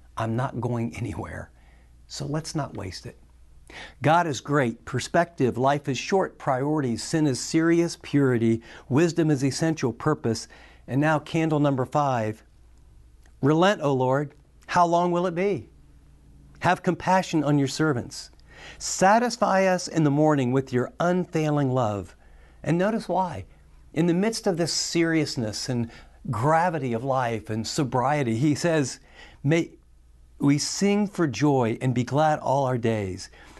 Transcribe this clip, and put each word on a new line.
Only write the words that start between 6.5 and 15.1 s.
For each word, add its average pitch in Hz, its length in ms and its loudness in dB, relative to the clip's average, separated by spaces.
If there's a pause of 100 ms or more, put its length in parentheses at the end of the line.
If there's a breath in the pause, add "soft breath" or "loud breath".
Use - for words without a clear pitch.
Sin 156 240 0
is 123 120 0
serious. 165 640 2
Purity. 117 600 2 (260 loud breath)
Wisdom 156 440 2
is 135 120 0
essential. 143 480 0
Purpose. 117 560 -2 (380 loud breath)
And 127 140 -2
now 151 180 2
candle 156 440 0
number 139 240 2
five. 123 580 -2 (1000)
Relent, 165 400 4
O 147 120 0
Lord. 131 400 0 (340)
How 180 180 4
long 175 260 2